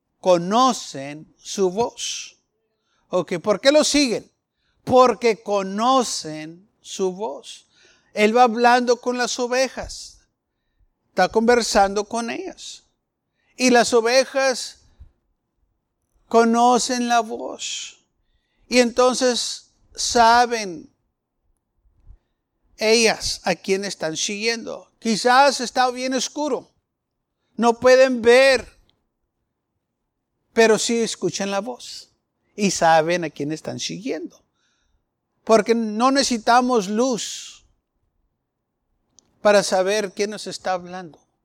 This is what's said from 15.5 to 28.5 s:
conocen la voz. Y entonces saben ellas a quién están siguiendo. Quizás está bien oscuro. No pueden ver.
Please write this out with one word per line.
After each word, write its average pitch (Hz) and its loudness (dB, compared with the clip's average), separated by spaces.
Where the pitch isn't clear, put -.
conocen 240 2
la 240 2
voz. - -10
Y 247 2
entonces 247 0
saben 233 0
ellas 220 0
a 190 -2
quién 196 -4
están 160 -8
siguiendo. 214 -8
Quizás 247 2
está 254 -2
bien 254 -6
oscuro. 262 -6
No 233 2
pueden 254 4
ver. 254 4